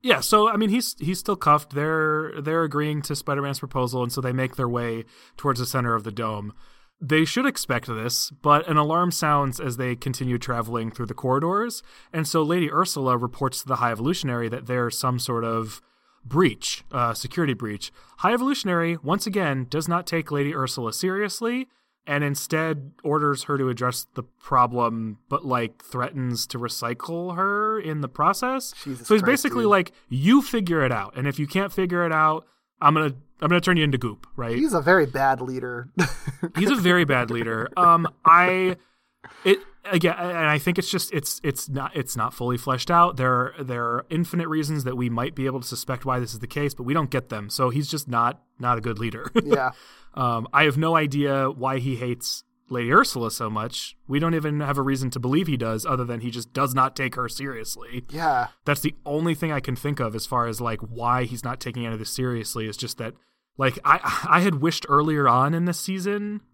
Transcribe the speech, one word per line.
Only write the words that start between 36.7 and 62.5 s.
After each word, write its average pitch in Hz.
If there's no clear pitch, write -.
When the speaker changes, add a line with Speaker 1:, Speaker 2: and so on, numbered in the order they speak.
Speaker 1:
a 277
very 180
bad 123
leader. 113
Um, 170
I, 180
it, 196
again, 175
and 170
I 151
think 175
it's 180
just, -
it's, -
it's 139
not, 135
it's 131
not 117
fully 123
fleshed 127
out. 170
There, 127
there 123
are 120
infinite 170
reasons 156
that 127
we 123
might 117
be 131
able 131
to 120
suspect 127
why 127
this 117
is 113
the 123
case, 143
but 127
we 135
don't 151
get 127
them. 104
So 131
he's 143
just 147
not, 120
not 123
a -
good 113
leader. 117
<laughs> 226
Speaker 2:
Yeah. 139
Speaker 1:
Um, 117
I 143
have 139
no 160
idea 139
why 131
he 131
hates 123
Lady 123
Ursula 135
so 110
much. 107
We 139
don't 165
even 151
have 139
a 139
reason 131
to 123
believe 143
he 143
does, 113
other 131
than 120
he 120
just 117
does 131
not 131
take 131
her 123
seriously. 123
Speaker 2:
Yeah. 143
Speaker 1:
That's 143
the -
only 156
thing 160
I 139
can 127
think 143
of 113
as 107
far 117
as, 110
like, 113
why 117
he's 117
not 127
taking 120
any 113
of 110
this 110
seriously 117